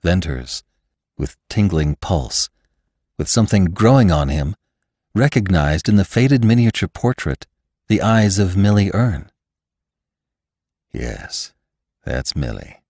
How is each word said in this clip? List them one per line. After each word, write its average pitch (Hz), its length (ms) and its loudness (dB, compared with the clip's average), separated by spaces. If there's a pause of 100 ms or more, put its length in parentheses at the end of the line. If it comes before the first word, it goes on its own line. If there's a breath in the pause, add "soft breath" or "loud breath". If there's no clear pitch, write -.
Venters, 82 600 -4 (540)
with - 200 -8 (120)
tingling 80 460 0
pulse, - 540 -4 (680)
with - 100 -6
something 104 380 2
growing 107 460 4
on 73 180 2
him, 76 260 -2 (580)
recognized 92 760 0
in 110 80 2
the 101 100 4
faded 127 380 2
miniature 113 440 2
portrait - 580 -4 (420)
the 107 140 0
eyes 107 380 2
of 92 180 0
Millie 101 360 2
Erne. 110 360 -2 (1600)
Yes, - 600 -10 (500)
that's - 320 -6
Millie 55 540 -8